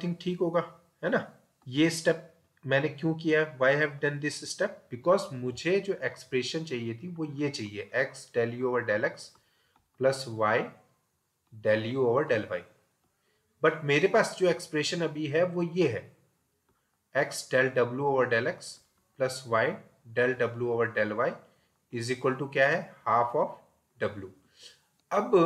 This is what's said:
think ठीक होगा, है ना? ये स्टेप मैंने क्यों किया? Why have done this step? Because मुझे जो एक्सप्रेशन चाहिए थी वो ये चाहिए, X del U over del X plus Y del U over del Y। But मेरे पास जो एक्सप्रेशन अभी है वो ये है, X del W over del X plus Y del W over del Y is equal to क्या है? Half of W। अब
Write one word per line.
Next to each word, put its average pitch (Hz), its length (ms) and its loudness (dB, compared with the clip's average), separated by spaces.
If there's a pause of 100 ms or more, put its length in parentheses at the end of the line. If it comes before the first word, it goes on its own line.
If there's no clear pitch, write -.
think 175 160 -4
ठीक 180 180 -4
होगा, 170 260 0 (380)
है 160 80 -2
ना? 247 140 0 (420)
ये 143 220 2
स्टेप 165 360 0 (380)
मैंने 139 260 2
क्यों 160 260 -2
किया? 156 300 2 (140)
Why 131 100 4 (120)
have 143 200 -2
done 143 220 0
this 147 180 -4 (120)
step? - 280 -4 (120)
Because 175 400 2
मुझे 127 460 -2
जो 190 140 -4 (100)
एक्सप्रेशन 131 680 -4
चाहिए 117 220 -4 (100)
थी 175 40 -10 (100)
वो 160 80 -4
ये 143 240 -4
चाहिए, 104 400 -8 (160)
X - 200 -12 (100)
del 117 260 0
U 127 120 0
over 120 160 0
del 110 220 0
X - 180 -16 (680)
plus 135 260 2 (160)
Y 107 160 4 (1080)
del 110 260 2
U 131 140 2
over 135 240 4
del 110 200 2
Y। 90 100 -4 (1040)
But 160 200 2
मेरे 147 240 4
पास 208 320 2
जो 185 100 4
एक्सप्रेशन 160 520 -2
अभी 151 260 -4
है 156 160 2 (100)
वो 175 100 -2
ये 170 240 2
है, 104 140 -2 (1160)
X 139 240 -2 (140)
del 131 240 2
W 123 320 0
over 131 240 2
del 117 180 2
X - 160 -14 (520)
plus 131 200 -2 (140)
Y 113 100 4 (540)
del 123 240 2
W 117 320 -2
over 117 140 2 (100)
del 107 240 0
Y 151 100 0 (640)
is 117 220 -4
equal 127 260 0
to 135 120 -6
क्या 135 140 6
है? 165 160 0 (240)
Half 120 340 4
of - 140 -2 (480)
W। 98 260 -6 (800)
अब 214 240 4 (100)